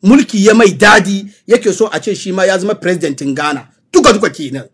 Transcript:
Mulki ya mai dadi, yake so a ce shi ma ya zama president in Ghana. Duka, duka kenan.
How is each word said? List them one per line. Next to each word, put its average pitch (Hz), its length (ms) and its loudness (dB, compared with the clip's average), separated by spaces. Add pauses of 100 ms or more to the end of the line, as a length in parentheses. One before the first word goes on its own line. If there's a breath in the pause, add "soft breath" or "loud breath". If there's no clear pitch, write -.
Mulki 208 440 2
ya 220 80 6
mai 220 180 4
dadi, 202 540 2 (200 loud breath)
yake 220 260 2
so 220 200 -2
a 156 80 -6
ce 202 140 -6
shi - 180 -10
ma 190 120 -2
ya 190 140 0
zama 202 160 -4
president 170 460 -6
in 139 140 -6
Ghana. 147 340 -6 (240)
Duka, 294 200 4
duka 202 180 -2
kenan. 135 440 -12